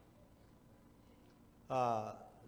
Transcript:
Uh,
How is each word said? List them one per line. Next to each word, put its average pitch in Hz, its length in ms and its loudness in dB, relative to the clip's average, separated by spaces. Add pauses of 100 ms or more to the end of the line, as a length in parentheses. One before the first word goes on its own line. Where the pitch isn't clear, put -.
(1700)
Uh, 117 420 2 (360)